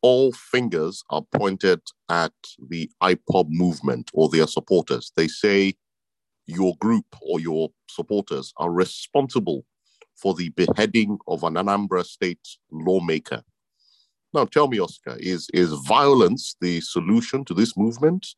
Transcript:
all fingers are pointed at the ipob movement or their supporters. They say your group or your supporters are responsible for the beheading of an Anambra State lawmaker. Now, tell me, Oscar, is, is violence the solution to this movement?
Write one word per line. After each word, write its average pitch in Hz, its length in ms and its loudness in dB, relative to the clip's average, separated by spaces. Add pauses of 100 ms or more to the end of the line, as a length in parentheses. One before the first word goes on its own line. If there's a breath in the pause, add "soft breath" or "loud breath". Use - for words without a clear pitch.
all 127 300 6
fingers 107 760 -4
are 76 120 -2 (120)
pointed 95 460 2 (280)
at 85 240 0 (360)
the 80 200 -8 (140)
ipob 92 460 2
movement 80 680 -2
or 80 140 4
their 80 180 4
supporters. 78 720 -2
They 80 100 2
say 98 480 2 (720)
your 90 300 -2
group 110 300 0 (140)
or 82 200 -4
your 80 300 -4 (200)
supporters 98 680 -6
are 82 140 -4
responsible 92 920 -2 (500 soft breath)
for - 200 -2
the 82 160 -6
beheading 104 760 0
of 82 160 -4
an 82 120 0
Anambra 95 500 0
State - 420 -6 (240)
lawmaker. 80 720 -2 (920)
Now, 143 120 2
tell 143 240 2
me, 120 100 -2
Oscar, 80 400 -6
is, 90 340 -4
is 87 200 2
violence 117 880 2
the 87 220 -2
solution 117 640 -2
to 90 80 -6
this 113 220 0
movement? 123 600 0